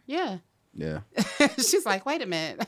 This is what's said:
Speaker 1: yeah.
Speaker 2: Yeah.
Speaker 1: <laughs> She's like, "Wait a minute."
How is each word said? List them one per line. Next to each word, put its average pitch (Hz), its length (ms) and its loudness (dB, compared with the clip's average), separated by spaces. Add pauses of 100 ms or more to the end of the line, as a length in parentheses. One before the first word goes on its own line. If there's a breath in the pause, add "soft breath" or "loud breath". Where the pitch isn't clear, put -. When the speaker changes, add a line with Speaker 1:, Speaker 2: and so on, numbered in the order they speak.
Speaker 1:
yeah. 269 320 -2 (360)
Speaker 2:
Yeah. 78 260 -4 (160)
Speaker 1:
<laughs> - 400 2
She's 269 300 2
like, 196 180 0
"Wait 311 160 -2
a 226 60 -4
minute." 160 420 -2